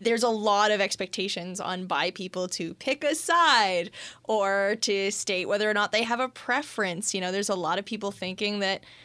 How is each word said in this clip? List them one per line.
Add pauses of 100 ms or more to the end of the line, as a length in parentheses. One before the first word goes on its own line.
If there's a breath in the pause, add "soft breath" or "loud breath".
there's
a
lot
of
expectations
on
bi
people
to
pick
a
side (320 loud breath)
or
to
state
whether
or
not
they
have
a
preference.
You
know,
there's
a
lot
of
people
thinking
that (220 loud breath)